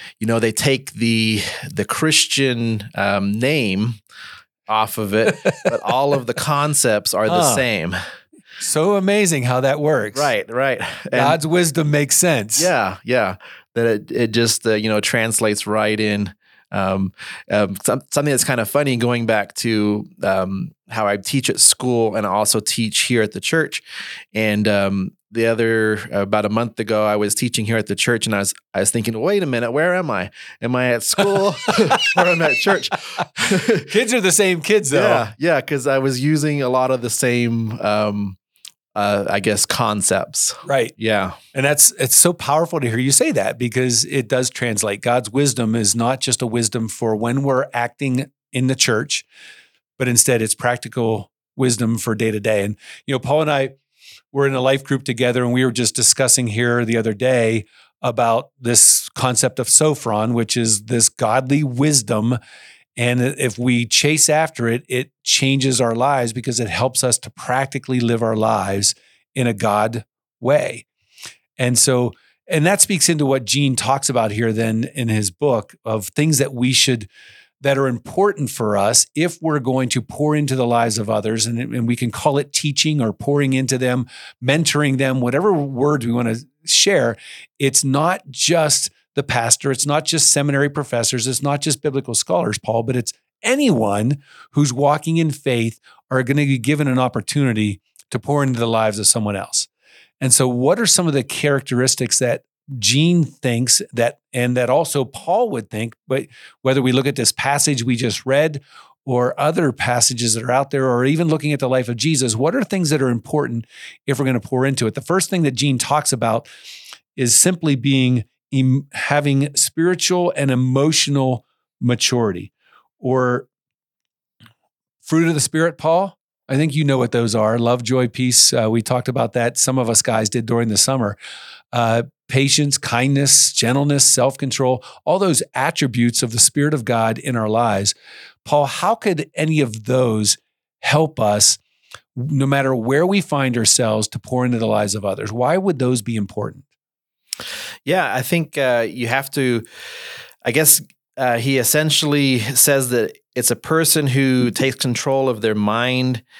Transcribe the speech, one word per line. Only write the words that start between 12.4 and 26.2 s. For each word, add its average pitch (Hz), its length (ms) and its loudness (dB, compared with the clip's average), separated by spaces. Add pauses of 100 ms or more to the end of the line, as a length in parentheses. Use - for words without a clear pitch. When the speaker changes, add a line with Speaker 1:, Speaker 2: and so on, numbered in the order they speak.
Speaker 1:
Yeah, 113 420 0
yeah. 110 320 0 (380)
That 117 120 2
it, 107 260 0
it 117 180 0
just, 113 340 0
uh, 110 100 2
you 107 140 0
know, 107 120 2
translates 110 640 0
right 107 320 0
in. 104 340 -2 (380)
Um, 95 420 -2 (380)
um, 98 340 0
some-, - 180 0 (100)
something 147 200 0
that's - 120 0
kind 123 160 0
of 110 100 -4
funny, 139 260 0
going 120 300 0
back 107 300 0
to, 104 520 0 (140)
um, 95 480 -2 (180)
how 110 180 -2
I 101 100 0
teach 127 340 -2
at - 100 -4
school 117 540 2
and 107 120 -2
I 92 40 -4
also 107 300 0
teach - 420 -2
here 117 200 2
at 104 100 -2
the 95 80 -8
church. - 420 -2 (500)
And, 104 360 0
um, 98 420 0 (220)
the 113 140 0
other, 113 480 2 (180)
about 101 320 0